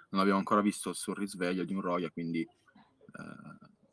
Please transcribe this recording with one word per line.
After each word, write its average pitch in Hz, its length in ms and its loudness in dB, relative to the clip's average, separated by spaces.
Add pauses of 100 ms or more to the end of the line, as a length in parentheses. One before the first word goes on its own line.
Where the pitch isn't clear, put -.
non 98 100 0
abbiamo 98 200 6
ancora 104 200 4
visto 104 320 0
sul - 240 -4
risveglio 92 480 -2
di - 100 -4
un 95 80 -2
ROYA, 90 280 0
quindi, 82 320 -2
eh, - 1300 -14 (260)